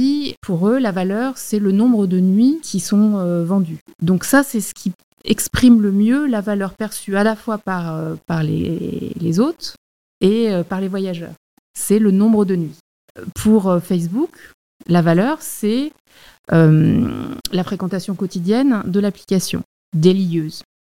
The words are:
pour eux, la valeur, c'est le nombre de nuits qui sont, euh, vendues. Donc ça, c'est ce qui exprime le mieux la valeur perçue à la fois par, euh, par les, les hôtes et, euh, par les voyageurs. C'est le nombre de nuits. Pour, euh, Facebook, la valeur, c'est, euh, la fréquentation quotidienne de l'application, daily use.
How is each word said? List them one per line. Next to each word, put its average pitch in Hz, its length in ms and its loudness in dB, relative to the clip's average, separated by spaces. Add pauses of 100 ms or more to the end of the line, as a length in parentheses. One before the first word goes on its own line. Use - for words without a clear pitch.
(420)
pour 185 280 -2
eux, 247 100 2
la 240 120 0
valeur, 196 460 -4
c'est - 220 -4
le 202 120 0
nombre 214 340 2
de 185 140 0
nuits 220 420 2
qui - 180 -6
sont, 208 380 2
euh, 175 260 -2
vendues. 170 360 -2 (220)
Donc 175 220 0
ça, 277 200 4
c'est 226 180 -4
ce - 140 -10
qui - 160 -6 (340)
exprime 233 560 4
le 202 100 2
mieux 233 360 2
la 220 140 0
valeur 196 340 -4
perçue 214 420 -6
à 202 60 0
la 220 120 0
fois 214 220 -8
par, 175 380 -6
euh, 160 200 -6 (120)
par 160 160 -2
les, 160 760 -4
les 170 200 -2
hôtes 302 360 -4 (460)
et, 220 300 2
euh, 175 120 -2
par 185 180 -6
les 196 60 -4
voyageurs. 185 460 -6 (440)
C'est 208 220 2
le 208 120 4
nombre 208 340 4
de 190 100 0
nuits. 160 220 -4 (580)
Pour, 214 340 4
euh, 175 100 2
Facebook, 180 500 -2 (580)
la 175 140 4
valeur, 180 400 2
c'est, 247 500 -4 (600)
euh, 156 580 4 (420)
la 180 120 -2
fréquentation 185 500 -6
quotidienne 202 720 0
de 185 140 -2
l'application, 196 640 -2 (340)
daily 175 420 2
use. 156 240 -8 (380)